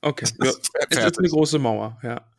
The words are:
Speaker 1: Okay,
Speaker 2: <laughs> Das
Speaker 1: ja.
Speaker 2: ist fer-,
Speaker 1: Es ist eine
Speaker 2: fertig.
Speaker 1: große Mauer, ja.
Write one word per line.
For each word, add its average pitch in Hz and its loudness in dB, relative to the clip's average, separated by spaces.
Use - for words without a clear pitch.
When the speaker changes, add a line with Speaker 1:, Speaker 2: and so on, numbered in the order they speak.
Speaker 1:
Okay, 147 -2
Speaker 2:
<laughs> - -20
Das 131 2
Speaker 1:
ja. 131 2
Speaker 2:
ist - -4
fer-, - -2
Speaker 1:
Es 147 -2
ist - 0
eine 123 2
Speaker 2:
fertig. 180 0
Speaker 1:
große 151 2
Mauer, 113 -2
ja. 120 -8